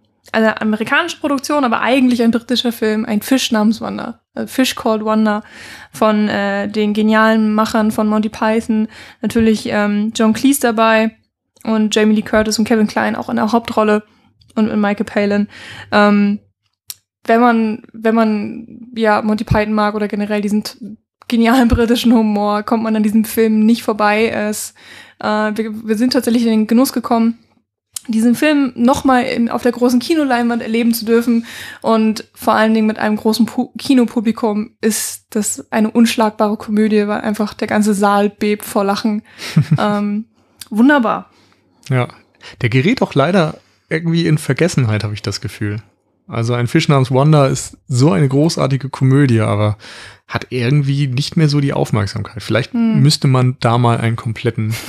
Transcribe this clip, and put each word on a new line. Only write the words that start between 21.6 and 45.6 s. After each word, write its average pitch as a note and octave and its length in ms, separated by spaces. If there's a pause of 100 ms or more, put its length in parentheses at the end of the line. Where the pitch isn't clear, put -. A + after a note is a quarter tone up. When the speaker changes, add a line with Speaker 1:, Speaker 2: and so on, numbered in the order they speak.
Speaker 1:
britischen A#3 440
Humor, G#3 520
kommt A3+ 180
man A3 140
an G#3+ 60
diesem G#3+ 220
Film A3 400
nicht A3+ 180
vorbei. G#3 460
Es, G#3 460 (460)
äh, G#3+ 60 (280)
wir, A3 340
wir A3 80
sind B3 160
tatsächlich B3 300
in A3+ 80
den A3 160
Genuss A#3+ 260
gekommen, A#3 460 (680)
diesen A3+ 260
Film C#4+ 420
nochmal B3+ 480
in, A#3 240
auf - 140
der B3 100
großen B3 280
Kinoleinwand A#3+ 600
erleben A3+ 320
zu A3+ 140
dürfen. A#3 400 (340)
Und A3 540
vor - 180
allen A3 220
Dingen A3 120
mit A3 120
einem G#3+ 180
großen A3 300
Pu-, - 320
Kinopublikum A3 1040
ist - 480
das - 420
eine A3 180
unschlagbare A3 680
Komödie, G#3 500
weil G#3 140
einfach G#3 320
der G#3+ 140
ganze G#3+ 260
Saal G3+ 340
bebt G#3 380
vor G3+ 180
Lachen. G#3 380 (280)
Speaker 2:
<laughs> - 280
Speaker 1:
Ähm, G#3 480 (420)
wunderbar. A3+ 600 (580)
Speaker 2:
Ja, B2+ 200 (520)
der A#2+ 80
gerät C3 320
auch - 140
leider D#3+ 420 (320)
irgendwie E3 380
in D#3 100
Vergessenheit, B2+ 680
habe G#2+ 100
ich - 80
das - 180
Gefühl. G#2 380 (480)